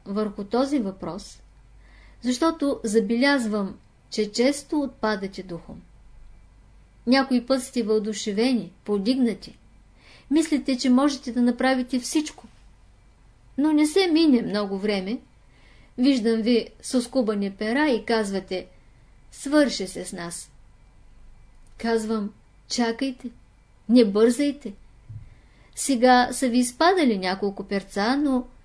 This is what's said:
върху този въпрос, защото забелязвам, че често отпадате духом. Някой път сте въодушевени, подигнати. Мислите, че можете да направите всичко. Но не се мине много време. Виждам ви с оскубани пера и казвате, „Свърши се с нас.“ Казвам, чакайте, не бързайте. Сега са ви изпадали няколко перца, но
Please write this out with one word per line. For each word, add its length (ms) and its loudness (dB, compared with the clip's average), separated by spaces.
върху 380 -6
този 360 0
въпрос, 600 -10
защото 600 -2
забелязвам, 920 0
че 220 -4
често 500 -2
отпадате 640 -6
духом. 380 -14
Някой 380 2
път 180 0
сте 200 -4
въодушевени, 880 -2
подигнати. 720 -2
Мислите, 460 0
че 120 -2
можете 420 2
да 100 -2
направите 580 0
всичко. 480 -4
Но 140 2
не 140 4
се 220 2
мине 340 4
много 360 -4
време. 420 -4
Виждам 440 2
ви 260 2
с 160 -2
оскубани 540 -2
пера 380 -2
и 160 0
казвате, 640 -4
„Свърши 560 0
се 180 -10
с 80 -14
нас.“ 380 -12
Казвам, 500 -2
чакайте, 600 -4
не 160 8
бързайте. 680 0
Сега 560 4
са 180 -2
ви 80 2
изпадали 600 2
няколко 460 -4
перца, 520 -2
но 320 0